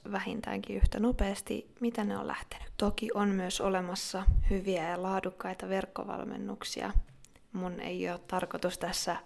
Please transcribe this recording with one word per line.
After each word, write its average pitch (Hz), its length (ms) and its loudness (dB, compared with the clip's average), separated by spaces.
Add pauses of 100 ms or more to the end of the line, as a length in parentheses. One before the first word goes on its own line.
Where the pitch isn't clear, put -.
(120)
vähintäänkin 196 640 -4
yhtä - 240 2
nopeasti, 214 800 0
mitä 233 240 0
ne 202 140 -2
on - 100 -6
lähtenyt. - 500 -8
Toki 208 360 2
on 202 160 4
myös 185 320 0
olemassa 185 640 0 (260)
hyviä 185 400 2
ja 175 120 -2
laadukkaita 185 680 -4
verkkovalmennuksia. 202 1200 -4 (600)
Mun 180 260 -4
ei 180 300 -2
ole 175 180 -4
tarkoitus 180 500 -2
tässä 175 380 0 (100)